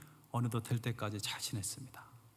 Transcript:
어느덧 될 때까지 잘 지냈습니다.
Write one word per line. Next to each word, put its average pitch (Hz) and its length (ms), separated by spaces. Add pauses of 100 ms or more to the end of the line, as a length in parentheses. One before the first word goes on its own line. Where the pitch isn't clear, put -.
(300)
어느덧 117 300
될 117 180
때까지 107 420
잘 - 200
지냈습니다. - 640 (320)